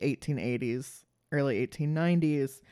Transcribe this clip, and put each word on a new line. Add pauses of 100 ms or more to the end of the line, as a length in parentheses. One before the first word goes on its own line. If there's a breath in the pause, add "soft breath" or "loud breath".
eighteen
eighties, (260)
early
eighteen
nineties. (100)